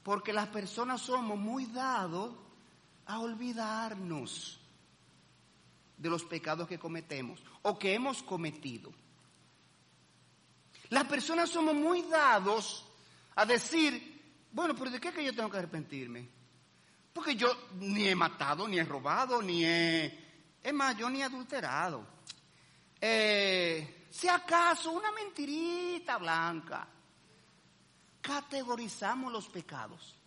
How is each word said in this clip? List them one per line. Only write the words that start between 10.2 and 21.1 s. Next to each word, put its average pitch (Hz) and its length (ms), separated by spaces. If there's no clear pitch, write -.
Las 269 160
personas 320 440
somos 320 240
muy 330 300
dados 226 840
a 214 100
decir, 254 1040
"Bueno, 294 240
pero 254 160
¿de 254 80
qué 339 100
es 349 60
que 302 100
yo 247 100
tengo 220 140
que 202 80
arrepentirme? 135 720
Porque 302 240
yo 240 140
ni 202 280
he 190 80
matado, 160 520
ni 190 100
he 160 60
robado, 170 580
ni 170 240
he... 165 400
Es 269 120
más, 269 220
yo 226 140
ni 269 120